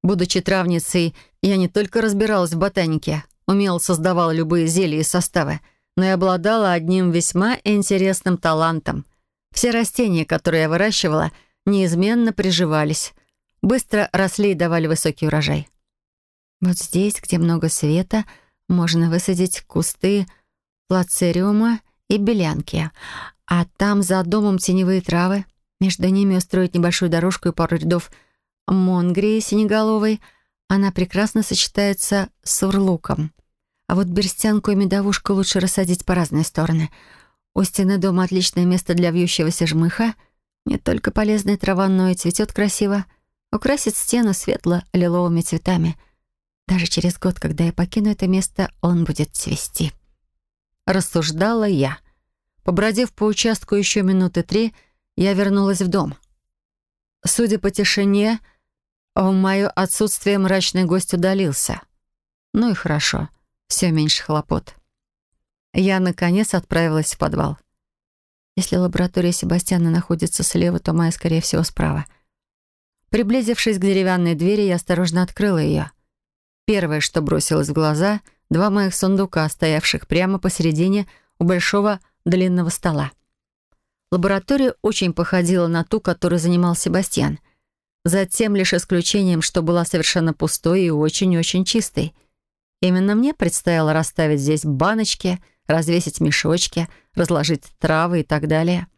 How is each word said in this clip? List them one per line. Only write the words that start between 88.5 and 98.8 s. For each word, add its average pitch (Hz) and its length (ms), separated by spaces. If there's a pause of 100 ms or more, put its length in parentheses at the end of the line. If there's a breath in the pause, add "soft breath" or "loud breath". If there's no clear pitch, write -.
лишь 185 180
исключением, 180 680
что - 200
была 170 240
совершенно 165 480
пустой 170 500
и 170 60
очень-очень 170 720
чистой. - 520 (680)
Именно 185 320
мне 262 200
предстояло 165 600
расставить 156 460
здесь 147 240
баночки, 180 760 (280 soft breath)
развесить 165 540
мешочки, 165 640 (260 soft breath)
разложить 160 500 (140)
травы 160 440
и - 20
так 151 240
далее. 170 400 (100)